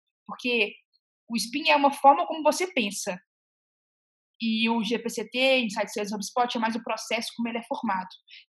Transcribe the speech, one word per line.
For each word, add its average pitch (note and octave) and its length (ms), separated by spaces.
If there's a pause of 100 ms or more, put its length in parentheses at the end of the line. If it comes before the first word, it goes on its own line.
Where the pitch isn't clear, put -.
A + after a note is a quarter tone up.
(260)
Porque A3+ 480 (560)
o A#3 80
Spin D4+ 320
é D4+ 80
uma C#4 140
forma D4 360
como D#4+ 160
você D#4 300
pensa. G3+ 440 (1200)
E A3+ 280
o A#3 140
G A3 160
P A#3 100
C A3+ 180
T, C4 320
Inside G#3+ 320
Sales, G#3 200
HubSpot, A3 440
é A#3+ 40
mais A3+ 160
o A#3 80
processo A3+ 520
como A#3 140
ele A3+ 80
é A3+ 60
formado. F#3+ 460 (440)